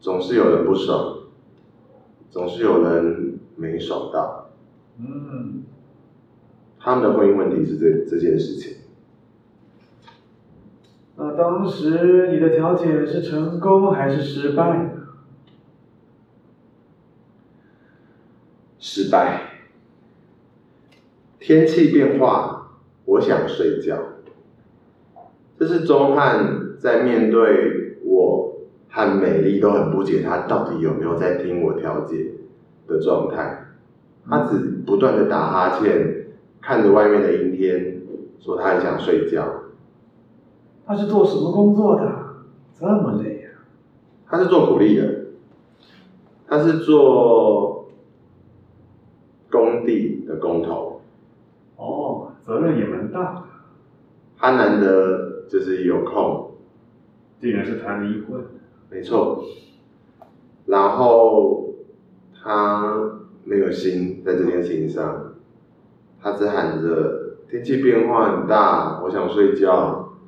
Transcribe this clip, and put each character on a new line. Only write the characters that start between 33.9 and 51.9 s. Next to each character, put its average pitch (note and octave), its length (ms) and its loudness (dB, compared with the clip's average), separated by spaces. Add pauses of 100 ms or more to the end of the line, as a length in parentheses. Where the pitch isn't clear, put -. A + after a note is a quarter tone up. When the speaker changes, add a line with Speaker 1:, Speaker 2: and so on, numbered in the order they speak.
Speaker 1:
他 D3+ 160 0
只 G2 120 -2 (280)
不 G2+ 120 0
断 B2+ 200 2
地 G#2 100 2
打 - 240 -2
哈 - 280 -2
欠， F2+ 480 0 (340)
看 A#2 220 0
着 G2+ 80 6
外 G#2 160 6
面 G#2 140 4
的 - 120 2
阴 F#2 200 -2
天， F#2 480 -2 (380)
说 F#2 180 -8
他 F#2 160 -2
很 F2+ 80 0
想 - 180 -4
睡 - 260 0
觉。 - 380 -4 (1200)
Speaker 2:
他 G3+ 100 -4
是 G3+ 120 -2
做 G3+ 180 4
什 - 100 2
么 E3 160 -2
工 G#3 220 6
作 G#3 220 4
的？ - 160 -2 (680)
这 D#3+ 80 -10
么 E3 380 0
累 - 220 -10
啊？ - 180 -20 (600)
Speaker 1:
他 - 120 -4
是 F#3 100 4
做 E3+ 200 4
苦 - 120 2
力 - 180 4
的， - 280 -2 (1200)
他 D3 140 0
是 D#3+ 180 2
做 A#2 1120 4 (1600)
工 - 360 2
地 - 420 -2
的 - 100 -8
工 E2+ 240 -2
头。 - 400 -8 (760)
Speaker 2:
哦， - 540 -8 (140)